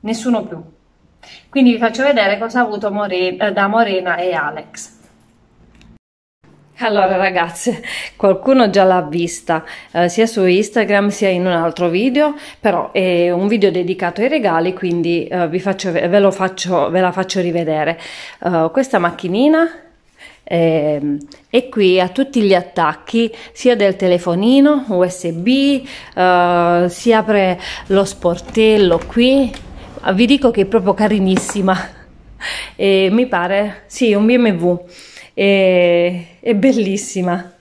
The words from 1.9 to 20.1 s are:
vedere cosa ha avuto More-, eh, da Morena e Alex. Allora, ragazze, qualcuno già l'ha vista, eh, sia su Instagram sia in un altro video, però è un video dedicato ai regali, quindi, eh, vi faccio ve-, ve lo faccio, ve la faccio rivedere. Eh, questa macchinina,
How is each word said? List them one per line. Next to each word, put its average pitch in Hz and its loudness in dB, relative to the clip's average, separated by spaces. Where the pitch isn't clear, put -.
vedere 220 2
cosa 233 -4
ha 247 4
avuto 208 -4
More-, 185 -4
eh, 208 -2
da 196 0
Morena 196 0
e 180 -4
Alex. 151 -10
Allora, 202 2
ragazze, 180 -2
qualcuno 214 2
già 196 2
l'ha 185 4
vista, 160 -4
eh, 175 0
sia 220 0
su 220 -2
Instagram 202 2
sia 202 -2
in 180 0
un 185 0
altro 170 -2
video, 262 0
però 185 -2
è 175 0
un 180 -2
video 208 2
dedicato 180 -4
ai 240 0
regali, 185 0
quindi, 170 -2
eh, 175 -2
vi 170 -4
faccio 190 -4
ve-, 165 -2
ve 190 4
lo 196 4
faccio, 185 -2
ve 180 0
la 180 2
faccio 190 -4
rivedere. 165 -2
Eh, 165 0
questa 262 0
macchinina, 220 0